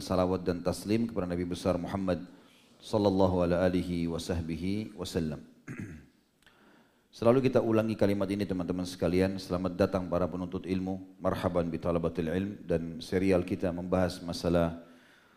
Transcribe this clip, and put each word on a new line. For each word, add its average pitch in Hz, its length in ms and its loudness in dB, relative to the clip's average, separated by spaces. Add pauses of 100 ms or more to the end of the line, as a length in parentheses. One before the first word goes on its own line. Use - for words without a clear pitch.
salawat 92 400 2
dan 87 160 0
taslim 101 480 0
kepada 95 160 -2
Nabi 87 240 -2
besar 87 320 0
Muhammad 90 480 -2 (480)
sallallahu 95 640 4
alaihi 87 640 2
wasahbihi 85 960 -4
wasallam. 80 400 -2 (240)
<clears throat> - 340 -12 (1120)
Selalu 123 400 2
kita 127 80 4
ulangi 110 400 2
kalimat 101 320 2
ini, 101 160 -2
teman-teman 90 400 -2
sekalian. 92 500 0
Selamat 90 380 -4
datang 92 320 0
para 85 240 0
penuntut 90 320 -6
ilmu. 95 400 -2 (160)
Marhaban 87 480 0
bi 82 100 -4
talabatil 82 540 0
ilm. 95 200 -2 (120)
Dan 82 400 -2
serial 92 400 2
kita 90 320 -2
membahas 90 480 0
masalah 85 560 2 (580)